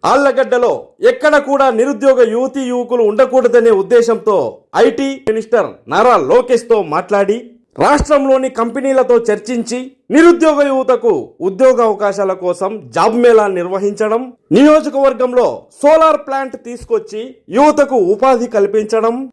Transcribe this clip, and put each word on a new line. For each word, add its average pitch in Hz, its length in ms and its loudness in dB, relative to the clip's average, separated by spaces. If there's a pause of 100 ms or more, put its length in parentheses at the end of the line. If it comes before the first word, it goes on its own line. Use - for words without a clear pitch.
ఆళ్లగడ్డలో 247 680 0 (380)
ఎక్కడ 302 220 0 (160)
కూడా 277 180 2 (100)
నిరుద్యోగ 262 420 0 (140)
యువతీ 262 380 -4
యువకులు 240 300 -2 (100)
ఉండకూడదనే 233 640 2 (100)
ఉద్దేశంతో 220 540 2 (480)
ఐటీ 269 240 -2 (200)
మినిస్టర్ 220 420 -2 (220)
నారా 220 240 2 (120)
లోకేష్తో 240 480 0 (160)
మాట్లాడి, 202 460 -2 (420)
రాష్ట్రంలోని 269 720 0
కంపెనీలతో 247 580 0 (120)
చర్చించి, 226 520 -4 (360)
నిరుద్యోగ 320 440 4 (120)
యువతకు 254 420 0 (340)
ఉద్యోగ 226 320 2 (100)
అవకాశాల 202 440 -2 (100)
కోసం 180 280 -4 (240)
జాబ్ 220 280 0
మేళా 226 240 6 (120)
నిర్వహించడం, 202 640 -4 (340)
నియోజకవర్గంలో 262 920 2 (340)
సోలార్ 311 460 4
ప్లాంట్ 269 300 -8 (100)
తీసుకొచ్చి 220 560 -8 (340)
యువతకు 269 420 2 (160)
ఉపాధి 247 420 0
కల్పించడం 214 580 -2 (180)